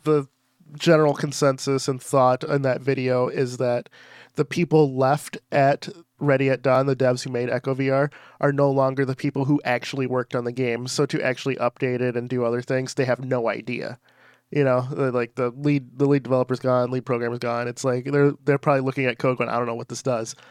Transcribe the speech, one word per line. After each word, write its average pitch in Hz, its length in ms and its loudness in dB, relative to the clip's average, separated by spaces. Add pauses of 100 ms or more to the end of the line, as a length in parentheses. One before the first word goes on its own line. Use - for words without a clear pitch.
the 147 240 2 (500)
general 156 380 4
consensus 135 720 0
and 131 140 -4
thought 127 420 2
in 143 200 -2
that 127 180 0
video 127 460 0
is 127 300 -4
that 123 320 -2 (460)
the 151 100 0
people 156 500 2
left 135 420 0 (140)
at 139 380 2 (320)
Ready 135 280 2
at 123 120 0
Dawn, 131 240 4
the 135 120 0
devs 127 260 2
who 131 80 -8
made 123 180 -2
Echo 123 240 -2
V 135 160 0
R, 139 220 2 (300)
are 143 100 2
no 143 180 2
longer 135 360 2
the 127 100 -4
people 139 300 -2
who 143 180 2
actually 123 420 -2
worked 123 300 -4
on 123 80 -2
the 120 80 -4
game. 120 340 -2
So 143 200 -2
to - 160 -4
actually 131 340 -2
update 123 460 -2
it 123 160 -2
and 120 100 -6
do 123 160 -2
other 120 180 0
things, 131 320 -4
they 135 120 0
have 127 180 -2
no 127 240 -2
idea. 113 500 -6 (540)
You 143 140 2
know, 127 160 2 (100)
the, 135 220 -2
like, 120 220 -2
the 123 160 -2
lead, 135 460 -2
the 139 100 2
lead 139 160 4
developer's 127 360 0
gone, 127 320 0
lead 127 140 -4
programmer's 120 340 -2
gone. 120 300 -4
It's 117 160 -8
like 127 260 -2
they're, 143 220 4 (100)
they're 139 140 2
probably 139 240 2
looking 131 240 -2
at 120 120 0
code 127 200 0
going, 117 120 -2
"I 113 80 -2
don't 120 100 -2
know 117 80 -4
what 117 140 -10
this 120 140 -10
does." 113 320 -4 (160)